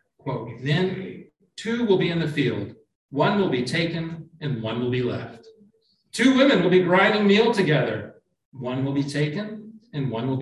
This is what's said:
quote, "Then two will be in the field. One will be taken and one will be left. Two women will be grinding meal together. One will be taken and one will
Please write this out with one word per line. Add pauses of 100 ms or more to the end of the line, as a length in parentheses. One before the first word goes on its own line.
(180)
quote, (120)
"Then (280)
two
will
be
in
the
field. (360)
One
will
be
taken (120)
and
one
will
be
left. (640)
Two
women
will
be
grinding
meal
together. (300)
One
will
be
taken (140)
and
one
will